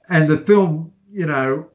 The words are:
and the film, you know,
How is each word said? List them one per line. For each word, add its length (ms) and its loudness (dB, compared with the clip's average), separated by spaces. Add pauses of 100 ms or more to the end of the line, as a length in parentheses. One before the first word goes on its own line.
and 200 2
the 80 2
film, 540 0 (200)
you 140 -6
know, 500 -4